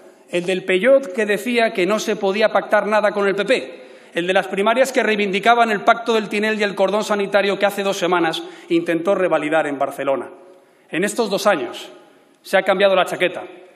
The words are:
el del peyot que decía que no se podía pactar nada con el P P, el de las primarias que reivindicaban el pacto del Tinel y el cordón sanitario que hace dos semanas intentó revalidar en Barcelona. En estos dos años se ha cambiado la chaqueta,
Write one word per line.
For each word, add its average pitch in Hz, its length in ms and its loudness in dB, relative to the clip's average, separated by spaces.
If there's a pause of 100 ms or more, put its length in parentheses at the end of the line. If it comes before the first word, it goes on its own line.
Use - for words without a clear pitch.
(300)
el 175 180 -4
del 190 160 -2
peyot 240 500 2
que 214 140 -2
decía 226 460 0
que 175 120 0
no 208 140 0
se 214 160 -4
podía 202 340 0
pactar 202 380 0
nada 208 240 2
con 202 160 0
el 190 80 0
P 196 100 -2
P, - 360 -2 (320)
el 175 140 -4
de 185 60 0
las 190 140 2
primarias 226 440 2
que 233 120 2
reivindicaban 214 680 2
el 202 100 -2
pacto 233 320 2
del 220 140 0
Tinel 214 320 -2
y 208 40 0
el 196 120 -2
cordón 196 280 0
sanitario 202 540 0
que 202 80 0
hace 196 180 0
dos 196 140 -2
semanas 170 460 0 (240)
intentó 170 480 0
revalidar 156 520 0
en 139 100 -6
Barcelona. 135 520 -4 (600)
En 175 160 -2
estos 208 240 -4
dos - 180 0
años 175 420 -2 (520)
se - 160 0
ha 190 60 2
cambiado 196 320 2
la 180 100 2
chaqueta, - 380 -4 (320)